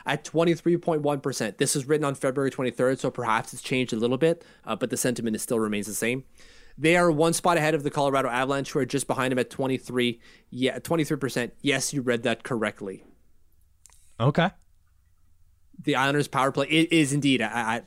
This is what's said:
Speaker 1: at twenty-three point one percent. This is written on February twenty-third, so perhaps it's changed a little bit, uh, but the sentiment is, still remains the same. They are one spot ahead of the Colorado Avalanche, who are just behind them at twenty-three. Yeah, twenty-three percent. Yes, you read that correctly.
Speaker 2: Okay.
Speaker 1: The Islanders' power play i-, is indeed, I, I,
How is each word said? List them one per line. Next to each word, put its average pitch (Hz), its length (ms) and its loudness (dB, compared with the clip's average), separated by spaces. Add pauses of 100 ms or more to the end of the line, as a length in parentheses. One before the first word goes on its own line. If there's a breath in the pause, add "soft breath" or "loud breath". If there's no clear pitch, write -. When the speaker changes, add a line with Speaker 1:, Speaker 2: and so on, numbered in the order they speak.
Speaker 1:
at 143 200 -4
twenty-three 170 520 2
point 165 260 -2
one 147 180 0
percent. 120 380 -4
This 139 180 0
is 131 80 -4
written 151 180 2
on 139 120 -2
February 135 360 -2
twenty-third, 127 480 -2
so 135 100 -2
perhaps 117 440 -2
it's 135 80 -14
changed 127 320 -2
a - 20 -2
little 120 220 0
bit, 165 260 0 (220 soft breath)
uh, 113 100 -4
but 113 140 -4
the 131 80 -4
sentiment 117 380 -2
is, 107 80 -8
still 117 160 0
remains 104 280 -2
the 107 60 -10
same. 120 320 -2 (520 soft breath)
They 160 200 4
are 175 120 6
one 160 220 4
spot 175 240 2
ahead 156 200 2
of 143 80 -4
the 143 80 -2
Colorado 135 360 2
Avalanche, 131 440 -2
who 156 80 -2
are 131 60 2
just 131 220 -4
behind 131 240 0
them 127 80 0
at 120 100 -2
twenty-three. 123 680 -2 (300 soft breath)
Yeah, 127 300 -2
twenty-three 160 380 -2
percent. 127 440 -4
Yes, 135 320 0
you 143 80 -2
read 120 220 0
that 117 200 -2
correctly. 104 640 -4 (1120)
Speaker 2:
Okay. 165 300 4 (1300)
Speaker 1:
The 143 140 0
Islanders' 139 320 2
power 135 240 0
play 143 160 0
i-, 160 220 4
is 151 240 4
indeed, 139 280 4
I, 110 340 -2
I, 117 120 -6